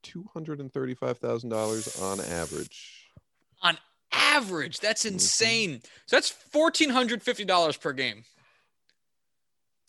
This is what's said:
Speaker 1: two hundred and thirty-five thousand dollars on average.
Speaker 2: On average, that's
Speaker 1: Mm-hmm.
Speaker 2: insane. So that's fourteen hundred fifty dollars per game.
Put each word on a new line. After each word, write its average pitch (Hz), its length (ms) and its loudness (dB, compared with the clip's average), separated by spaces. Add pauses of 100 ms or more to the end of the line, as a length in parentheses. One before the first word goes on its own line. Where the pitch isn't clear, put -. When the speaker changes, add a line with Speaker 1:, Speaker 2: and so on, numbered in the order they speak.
Speaker 1:
two 185 300 -14
hundred 156 260 -10
and 135 120 -12
thirty-five 127 460 -4
thousand 120 320 -4
dollars 110 500 -2
on 98 200 -2
average. 78 920 -8 (540)
Speaker 2:
On 165 120 2 (360)
average, 233 720 2
that's 214 220 0
Speaker 1:
Mm-hmm. 208 120 -2
Speaker 2:
insane. 190 640 2 (240)
So 240 100 4
that's 277 140 4
fourteen 311 600 2
hundred 240 320 0
fifty 208 200 -2
dollars 175 320 4
per 147 160 -4
game. 120 320 -4 (1700)